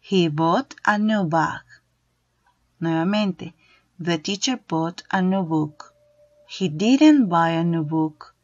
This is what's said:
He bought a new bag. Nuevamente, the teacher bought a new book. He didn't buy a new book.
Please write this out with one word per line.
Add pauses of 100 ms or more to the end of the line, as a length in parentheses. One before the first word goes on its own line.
He
bought (100)
a
new
bag. (1120)
Nuevamente, (480)
the
teacher
bought
a
new
book. (520)
He
didn't
buy
a
new
book.